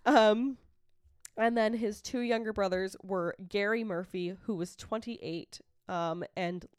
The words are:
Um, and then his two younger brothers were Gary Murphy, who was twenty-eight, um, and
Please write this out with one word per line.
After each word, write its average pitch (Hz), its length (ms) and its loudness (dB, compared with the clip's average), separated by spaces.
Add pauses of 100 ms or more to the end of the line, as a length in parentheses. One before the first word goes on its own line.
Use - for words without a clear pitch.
Um, 240 520 6 (800)
and 233 220 2
then 220 160 4
his 214 280 -4
two - 200 -4
younger 226 320 0
brothers 190 500 0
were 185 320 -2 (120)
Gary 208 360 0
Murphy, 180 600 -4
who 220 120 -4
was 175 200 -6
twenty-eight, - 840 -8 (300)
um, 170 340 -2 (140)
and 175 300 -4 (120)